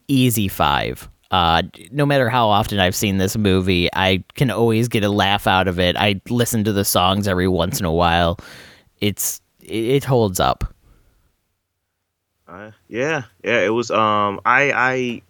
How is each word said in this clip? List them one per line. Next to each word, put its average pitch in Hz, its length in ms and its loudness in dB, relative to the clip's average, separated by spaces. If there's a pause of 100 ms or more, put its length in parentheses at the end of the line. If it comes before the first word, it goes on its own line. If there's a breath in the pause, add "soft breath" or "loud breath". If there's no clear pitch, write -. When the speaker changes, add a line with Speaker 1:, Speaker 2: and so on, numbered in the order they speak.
Speaker 1:
easy 123 400 2
five. 65 600 -2 (240)
Uh, 85 300 2 (280)
no 143 160 -2
matter 139 220 2
how 117 200 2
often 104 300 0
I've 92 160 2
seen 98 240 0
this 95 180 0
movie, 92 560 2
I 95 300 0 (120)
can 131 180 0
always 113 360 0
get 113 160 -2
a 104 40 0
laugh 101 400 0
out 92 200 2
of 87 120 -2
it. 90 160 0
I 101 320 0
listen 117 360 0
to 107 80 0
the 98 120 0
songs 98 420 0
every 92 220 0
once 85 320 -2
in 98 60 -2
a 80 60 0
while. 85 460 2 (640 loud breath)
It's, - 400 -4 (200)
it, 110 240 -6
it 135 200 0
holds 117 360 2
up. - 320 -2 (1800)
Speaker 2:
Uh, 101 240 -18 (160)
yeah, 143 340 -4 (220)
yeah, 110 160 0
it 92 80 2
was, 113 240 -2
um, 104 520 0
I, 131 280 2
I, 123 580 -2